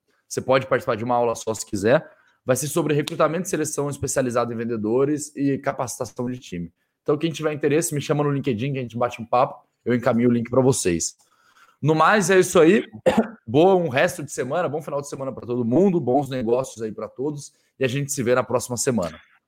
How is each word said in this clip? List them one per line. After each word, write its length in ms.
cê 140
pode 260
participar 300
de 80
uma 120
aula 180
só 180
se 140
quiser. 420
Vai 100
ser 120
sobre 260
recrutamento 520
e 40
seleção 400
especializado 640
em 40
vendedores 800
e 220
capacitação 720
de 80
time. 340
Então, 160
quem 140
tiver 200
interesse, 420
me 60
chama 240
no 60
LinkedIn 420
que 60
a 40
gente 140
bate 240
um 60
papo, 400
eu 80
encaminho 380
o 20
link 160
pra 140
vocês. 540
No 120
mais, 340
é 100
isso 220
aí. 260
<coughs> 400
Boa, 280
um 140
resto 340
de 80
semana, 380
bom 140
final 180
de 80
semana 240
pra 140
todo 180
mundo, 340
bons 300
negócios 540
aí 100
pra 160
todos, 440
e 60
a 40
gente 240
se 100
vê 120
na 100
próxima 320
semana. 420